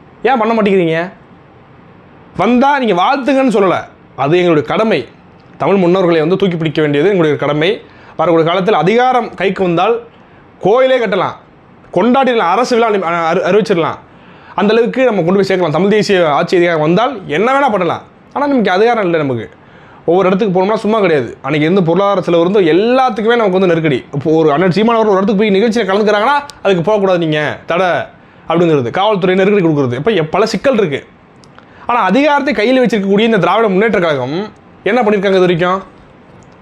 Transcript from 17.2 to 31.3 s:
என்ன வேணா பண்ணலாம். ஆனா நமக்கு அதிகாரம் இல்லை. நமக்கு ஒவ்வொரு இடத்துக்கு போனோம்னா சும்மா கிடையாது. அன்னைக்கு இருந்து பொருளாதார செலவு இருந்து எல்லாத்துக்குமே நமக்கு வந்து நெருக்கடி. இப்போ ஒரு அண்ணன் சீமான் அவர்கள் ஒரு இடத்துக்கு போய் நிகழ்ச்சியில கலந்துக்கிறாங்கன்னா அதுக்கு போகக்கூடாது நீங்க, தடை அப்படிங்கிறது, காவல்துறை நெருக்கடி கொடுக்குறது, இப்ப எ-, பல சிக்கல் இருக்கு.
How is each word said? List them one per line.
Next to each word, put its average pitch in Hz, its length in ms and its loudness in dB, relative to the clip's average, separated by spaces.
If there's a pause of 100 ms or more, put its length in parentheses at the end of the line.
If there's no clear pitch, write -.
என்ன 185 260 -2
வேணா 277 180 0
பண்ணலாம். 170 320 -2 (300)
ஆனா 277 140 -2
நமக்கு 240 240 0
அதிகாரம் 214 340 2
இல்லை. 170 160 0
நமக்கு 123 300 -4 (560)
ஒவ்வொரு 175 220 2
இடத்துக்கு 196 260 0
போனோம்னா 190 200 0
சும்மா 214 260 -2
கிடையாது. 151 420 0
அன்னைக்கு 151 260 -2
இருந்து 190 140 2
பொருளாதார 185 380 0
செலவு 170 220 0
இருந்து 196 180 2
எல்லாத்துக்குமே 226 760 2
நமக்கு 196 220 0
வந்து 190 80 2
நெருக்கடி. 160 460 0
இப்போ 147 200 -4
ஒரு 160 200 2
அண்ணன் 175 180 0
சீமான் 220 260 0
அவர்கள் 214 200 2
ஒரு 190 60 0
இடத்துக்கு 196 200 0
போய் 196 200 2
நிகழ்ச்சியில 220 280 0
கலந்துக்கிறாங்கன்னா 214 500 0 (220)
அதுக்கு 190 200 0
போகக்கூடாது 196 360 0
நீங்க, 151 480 -4
தடை 180 200 -2 (600)
அப்படிங்கிறது, 160 420 0
காவல்துறை 190 440 0
நெருக்கடி 190 320 2
கொடுக்குறது, 143 260 0
இப்ப 151 180 -2
எ-, 160 200 -2
பல 202 160 0
சிக்கல் 240 300 -2
இருக்கு. 165 280 -2 (840)